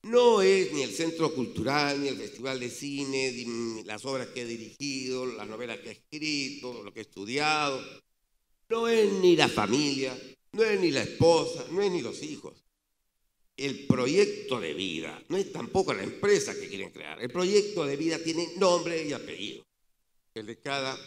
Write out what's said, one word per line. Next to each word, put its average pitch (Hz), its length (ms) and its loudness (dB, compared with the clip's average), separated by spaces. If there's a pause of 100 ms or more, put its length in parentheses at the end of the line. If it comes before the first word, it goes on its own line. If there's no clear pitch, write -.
no 233 380 8
es 190 320 6
ni 147 100 0
el 120 100 -2
centro 165 420 0
cultural, 139 640 0
ni 143 80 0
el 139 80 -4
festival 131 440 -6
de 123 100 -6
cine, 135 640 -2
ni 117 500 -6
las 107 220 -10
obras 131 240 -4
que 123 140 -8
he 117 40 -8
dirigido, 127 800 -6
las 107 220 -8
novelas 110 300 -10
que 113 100 -16
he 107 40 -12
escrito, 143 880 -6
lo 101 100 -16
que 110 80 -14
he - 20 -10
estudiado. 139 800 -2 (880)
No 226 180 0
es 220 280 6
ni 180 200 8
la 151 140 8
familia, 131 680 0 (360)
no 208 100 2
es 208 180 4
ni 165 120 4
la 127 100 2
esposa, 156 680 4
no 185 120 0
es 202 80 2
ni 170 120 -2
los 117 200 -8
hijos. - 420 -14 (920)
El 131 300 -6
proyecto 135 760 2
de 80 140 -6
vida 80 540 -6
no 165 80 -2
es 196 160 -4
tampoco 165 400 -2
la 101 120 -4
empresa 190 500 0
que 98 140 -10
quieren 95 220 -10
crear. 78 300 -12
El 123 120 -8
proyecto 190 520 2
de 139 120 -4
vida 160 220 -2
tiene 165 380 -4
nombre 170 480 2
y 143 80 -6
apellido, 95 540 -10 (680)
el 107 120 -10
de 113 120 -14
cada 135 480 -6